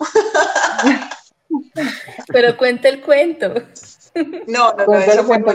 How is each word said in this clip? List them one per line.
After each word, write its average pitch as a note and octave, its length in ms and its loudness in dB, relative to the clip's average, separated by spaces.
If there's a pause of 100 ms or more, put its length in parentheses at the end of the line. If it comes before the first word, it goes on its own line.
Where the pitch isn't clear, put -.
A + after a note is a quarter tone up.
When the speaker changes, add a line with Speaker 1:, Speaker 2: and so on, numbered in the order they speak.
Speaker 1:
<laughs> - 2250 -4
Speaker 2:
Pero A#3+ 260 2
cuente B3 320 0
el C4+ 140 0
cuento. D4 500 0 (920)
Speaker 1:
No, A#3 280 2
no, G3+ 100 -2
no, - 0 -
Speaker 3:
Cuenta G#3 280 4
el G#3+ 60 4
Speaker 1:
eso G#3+ 60 0
fue A#3 120 2
Speaker 3:
cuento, - 0 -
Speaker 1:
una A3 180 -2